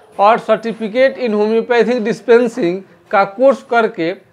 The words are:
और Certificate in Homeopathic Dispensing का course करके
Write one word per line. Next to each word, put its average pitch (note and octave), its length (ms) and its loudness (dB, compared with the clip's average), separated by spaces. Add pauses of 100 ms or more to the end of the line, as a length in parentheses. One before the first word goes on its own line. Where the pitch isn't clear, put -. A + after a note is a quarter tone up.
(160)
और G#3 240 4
Certificate A3+ 760 -2
in A#3+ 160 -4
Homeopathic A3+ 680 0
Dispensing A3+ 760 0 (340)
का G3+ 200 2
course B3 320 2
करके A3 500 -2 (200)